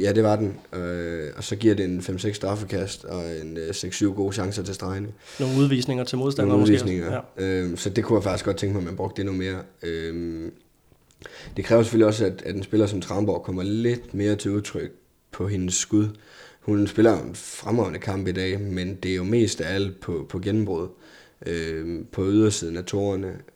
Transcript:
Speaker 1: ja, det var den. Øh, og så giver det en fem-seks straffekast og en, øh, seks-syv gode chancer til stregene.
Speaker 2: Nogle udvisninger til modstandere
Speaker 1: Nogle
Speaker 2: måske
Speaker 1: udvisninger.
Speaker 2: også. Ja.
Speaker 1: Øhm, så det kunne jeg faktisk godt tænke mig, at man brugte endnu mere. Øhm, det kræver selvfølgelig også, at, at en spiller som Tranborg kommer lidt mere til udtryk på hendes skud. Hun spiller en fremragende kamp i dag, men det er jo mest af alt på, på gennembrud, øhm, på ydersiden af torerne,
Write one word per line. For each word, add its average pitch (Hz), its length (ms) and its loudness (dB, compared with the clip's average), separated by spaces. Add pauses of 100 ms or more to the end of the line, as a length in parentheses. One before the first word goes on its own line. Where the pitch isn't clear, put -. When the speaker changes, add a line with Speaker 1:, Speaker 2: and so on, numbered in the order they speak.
Speaker 1:
ja, 98 120 4
det 110 120 6
var 107 120 6
den. 104 200 -2 (240)
Øh, 85 560 -6
og - 80 -8
så 107 120 -4
giver 107 180 6
det 98 100 2
en 90 180 -2
fem-seks 98 340 -4
straffekast 98 680 -4
og 90 200 -6 (180)
en, 80 140 -10
øh, 82 180 -4
seks-syv 95 400 0
gode 98 200 0
chancer 101 280 -2
til 95 120 -6
stregene. 95 340 -6 (320)
Speaker 2:
Nogle 131 180 2
udvisninger 131 460 2
til 127 140 -4
modstandere 131 300 2
Speaker 1:
Nogle 101 120 6
Speaker 2:
måske 104 120 8
Speaker 1:
udvisninger. 92 340 2
Speaker 2:
også. 78 140 -2 (180)
Ja. 95 60 -2 (180)
Speaker 1:
Øhm, 90 140 -2
så 104 140 -4
det 101 140 0
kunne 117 120 4
jeg 95 80 2
faktisk 95 200 0
godt 98 120 0
tænke 98 160 -2
mig, 101 80 -2
at 90 60 -4
man 87 100 -8
brugte 95 260 -4
endnu 98 120 -2
mere. 92 220 -2 (260)
Øhm, 82 680 -6 (1040)
det 95 80 -2
kræver 113 180 6
selvfølgelig 110 240 6
også, 107 200 2
at, 90 200 -4
at 92 80 -4
en 101 80 -4
spiller 107 240 4
som 98 140 -2
Tranborg 95 420 0
kommer 92 200 -4
lidt 117 520 -2
mere 101 220 2
til 101 140 -2
udtryk 101 420 -4 (400)
på 95 160 -4
hendes 92 260 0
skud. 107 340 2 (520)
Hun 104 260 2
spiller 107 360 4
en 58 120 -10
fremragende 98 640 -2
kamp 95 300 -2
i 90 40 0
dag, 95 280 -2
men 95 420 -4
det 92 80 -2
er 92 60 0
jo 90 80 -2
mest 104 360 2
af 85 140 -2
alt 98 260 -2
på, 78 280 -6
på 95 100 -6
gennembrud, 95 500 0 (580)
øhm, 82 640 -4
på 95 120 -2
ydersiden 104 520 4
af 90 80 -6
torerne, 98 480 -2 (240)